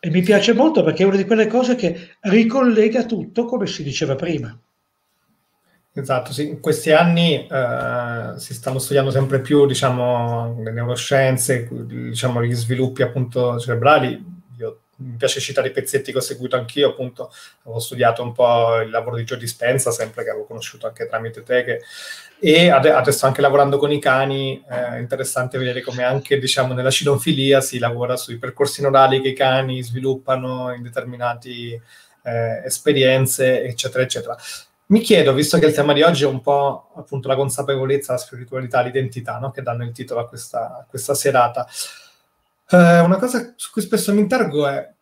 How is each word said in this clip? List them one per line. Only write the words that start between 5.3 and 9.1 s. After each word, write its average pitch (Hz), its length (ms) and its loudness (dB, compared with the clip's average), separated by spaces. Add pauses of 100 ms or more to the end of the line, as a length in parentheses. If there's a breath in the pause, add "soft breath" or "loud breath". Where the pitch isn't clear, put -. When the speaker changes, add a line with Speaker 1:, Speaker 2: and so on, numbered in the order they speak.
Speaker 2:
Esatto, 131 400 -4
sì. 147 160 -4
In - 120 -10
questi 160 300 0
anni, 170 560 4
eh, 120 920 -4
si - 160 -12
stanno 131 240 -6
studiando 135 320 2